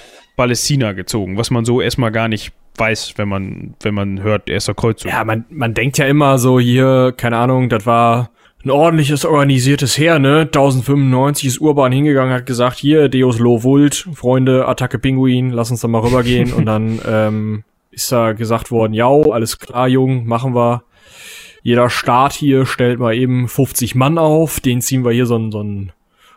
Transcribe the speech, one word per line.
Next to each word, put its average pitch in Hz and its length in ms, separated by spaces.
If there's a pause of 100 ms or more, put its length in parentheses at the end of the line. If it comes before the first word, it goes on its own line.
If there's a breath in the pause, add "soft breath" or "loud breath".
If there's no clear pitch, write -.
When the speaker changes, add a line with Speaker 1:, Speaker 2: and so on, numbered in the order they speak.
(360 loud breath)
Speaker 1:
Palästina 123 560
gezogen, 95 440
was 113 140
man 120 140
so 120 160
erstmal 113 320
gar 113 160
nicht 110 240 (240)
weiß, 110 400
wenn 104 120
man, 98 520
wenn 104 140
man 101 280
hört, 104 260
erster 98 260
Kreuzzug. - 360
Speaker 2:
Ja, 117 140
man, 110 260
man 123 240
denkt 120 240
ja 143 80
immer 139 320
so, 127 200
hier, 127 580
keine 117 200
Ahnung, 127 320
das 110 160
war 117 460 (340 soft breath)
ein 135 60
ordentliches, 151 540
organisiertes 139 720
Heer, 160 200
ne? 147 320
Tausendfünfundneunzig 139 960
ist 127 140
Urban 143 320
hingegangen, 135 420
hat 123 120
gesagt, 123 320
hier, 147 300
Deus 127 300
lo 120 240
vult, 139 520
Freunde, 127 540
Attacke 127 300
Pinguin, 127 520
lass 117 200
uns 123 100
da 117 80
mal 117 120
rübergehen. 123 520
Speaker 1:
<laughs> - 20
Speaker 2:
Und - 120
dann, 110 400
ähm, 107 580 (280)
ist - 200
da 113 220
gesagt 113 360
worden, 113 240
„Jau, 143 380
alles 117 260
klar, 127 300
Jung, 131 360
machen 120 300
wir. 120 300 (800 loud breath)
Jeder 120 280
Staat 131 420
hier 135 320
stellt 123 360
mal 113 160
eben 127 320
fünfzig - 480
Mann 139 200
auf, 160 440
den 123 200
ziehen 131 240
wir 120 60
hier 120 160
so 117 100
ein, 110 140
so 104 100
ein 101 300 (460 soft breath)